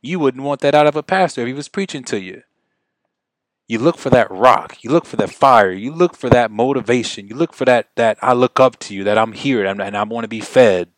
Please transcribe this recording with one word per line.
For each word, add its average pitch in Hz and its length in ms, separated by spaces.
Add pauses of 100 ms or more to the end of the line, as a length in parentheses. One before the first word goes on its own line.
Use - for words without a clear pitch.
You 165 180
wouldn't 135 260
want 143 160
that 143 140
out 147 120
of 151 100
a 151 60
pastor 180 400
if 120 60
he 127 40
was 139 160
preaching 170 360
to 110 160
you. 92 220 (1200)
You 110 140
look 165 180
for 135 120
that 120 200
rock. 104 520
You 113 80
look 160 140
for - 120
that 101 140
fire. 113 420
You 107 200
look 170 240
for 123 140
that 120 220
motivation. 120 760
You 107 80
look 156 180
for - 120
that, 123 320
that 113 260
"I 127 100
look 123 280
up 131 180
to - 160
you, 98 100
that 104 140
I'm 113 140
here, 110 340
and, 98 160
and 98 140
I 104 80
wanna 113 240
be 110 120
fed." 101 580